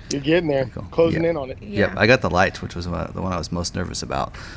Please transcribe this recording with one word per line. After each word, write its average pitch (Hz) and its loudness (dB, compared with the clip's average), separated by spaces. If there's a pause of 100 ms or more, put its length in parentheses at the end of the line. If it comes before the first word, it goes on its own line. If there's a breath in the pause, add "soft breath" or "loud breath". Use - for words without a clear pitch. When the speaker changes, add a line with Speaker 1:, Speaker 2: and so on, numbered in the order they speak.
(120)
Speaker 1:
You're 143 -2
getting 156 2
there. 135 2
Speaker 2:
Cool. - -10
Speaker 1:
Closing 165 4
Speaker 2:
Yeah. 165 2
Speaker 1:
in 170 -2
on 131 -6
it. 127 -10
Speaker 2:
Yep. 101 0
Speaker 3:
Yeah. - -6
Speaker 2:
I 104 6
got 127 6
the 92 0
lights, 90 4
which - -8
was 85 -6
one, 82 -4
the 87 -4
one 92 -2
I 90 -2
was 80 -6
most 87 -4
nervous 87 -4
about, - -4 (220 loud breath)